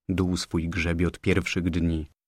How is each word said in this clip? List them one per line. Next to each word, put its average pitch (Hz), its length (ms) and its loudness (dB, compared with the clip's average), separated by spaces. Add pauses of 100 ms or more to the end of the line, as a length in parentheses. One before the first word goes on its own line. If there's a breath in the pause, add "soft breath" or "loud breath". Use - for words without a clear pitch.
dół 90 280 2
swój 85 320 -2
grzebie 85 380 0
od - 120 -4
pierwszych 92 500 0
dni, 82 400 0 (180)